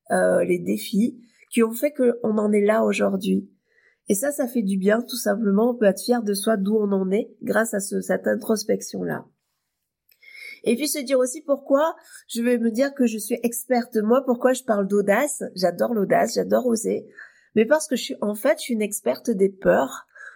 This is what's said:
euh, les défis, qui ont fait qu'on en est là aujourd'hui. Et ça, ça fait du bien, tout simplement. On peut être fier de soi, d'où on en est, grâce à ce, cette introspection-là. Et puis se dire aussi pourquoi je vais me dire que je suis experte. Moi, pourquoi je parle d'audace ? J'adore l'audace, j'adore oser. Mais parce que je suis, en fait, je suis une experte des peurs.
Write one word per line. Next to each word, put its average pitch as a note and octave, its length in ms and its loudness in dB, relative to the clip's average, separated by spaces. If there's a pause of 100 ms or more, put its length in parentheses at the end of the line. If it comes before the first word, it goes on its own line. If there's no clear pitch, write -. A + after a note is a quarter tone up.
(100)
euh, F3+ 340 4
les F3+ 140 0
défis, G3+ 640 -2 (300)
qui A#3 120 2
ont A3+ 100 2
fait D4 200 -2
qu'on A#3 460 0
en G#3 140 2
est G#3 120 4
là A3 200 4
aujourd'hui. G3 680 0 (580)
Et G#3 60 4
ça, C4 160 -2
ça C#4+ 160 -2
fait A#3+ 160 -2
du G3 160 0
bien, G3+ 240 2
tout B3 140 -8
simplement. G#3+ 540 2
On B3 40 0
peut A#3 120 2
être F#3+ 160 2
fier A#3+ 200 0
de G3+ 120 -2
soi, A3 220 0
d'où G3+ 200 0
on G#3 160 2
en F#3+ 180 0
est, G#3+ 200 -2 (120)
grâce G#3+ 320 0
à G3 60 0
ce, G3 200 -4
cette F#3 260 -2
introspection-là. G3+ 1000 -2 (1400)
Et A#3 120 2
puis D4 120 -4
se D4+ 100 -4
dire C4 200 0
aussi C4 240 -2
pourquoi C#4 520 0 (340)
je A#3 140 -6
vais A#3+ 160 2
me A#3 120 0
dire C#4 240 -2
que C4 120 2
je A3 120 -2
suis A#3 240 -6
experte. A#3 540 -2
Moi, A#3 280 0
pourquoi B3+ 280 2
je B3+ 120 -4
parle G3+ 220 0
d'audace ? G3+ 560 0 (120)
J'adore F#3+ 400 0
l'audace, G3+ 400 2
j'adore G#3 320 0
oser. G#3+ 400 -2 (480)
Mais G#3+ 100 6
parce D4+ 220 2
que B3+ 100 -2
je - 60 -4
suis, - 180 -10
en G#3 140 -2
fait, - 240 0
je - 60 -10
suis A#3+ 100 -4
une G#3+ 80 -2
experte - 480 -4
des G3 180 2
peurs. G3 580 0 (300)